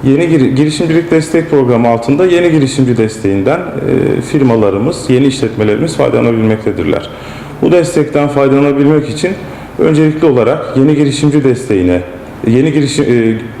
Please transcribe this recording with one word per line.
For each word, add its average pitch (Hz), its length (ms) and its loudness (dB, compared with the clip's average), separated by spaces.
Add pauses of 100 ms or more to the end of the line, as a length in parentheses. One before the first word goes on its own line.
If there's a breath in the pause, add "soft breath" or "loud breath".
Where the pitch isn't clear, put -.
Yeni 143 240 2
gir-, 147 220 2
girişimcilik 156 600 0
destek 160 400 0
programı 123 380 2
altında 139 380 0
yeni 175 240 2
girişimci 131 460 0
desteğinden, 110 640 -2
e, - 600 -2
firmalarımız, 117 920 0
yeni 131 160 4
işletmelerimiz 120 720 -2
faydalanabilmektedirler. 110 1120 0 (520 loud breath)
Bu 160 100 2
destekten 151 560 0
faydalanabilmek 143 800 2
için 180 240 -4 (460 loud breath)
öncelikli 156 480 2
olarak 127 500 0
yeni 147 180 4
girişimci 143 500 0
desteğine, 90 580 0 (440)
yeni 131 260 2
girişim-, 143 320 0
e, 113 340 0 (220)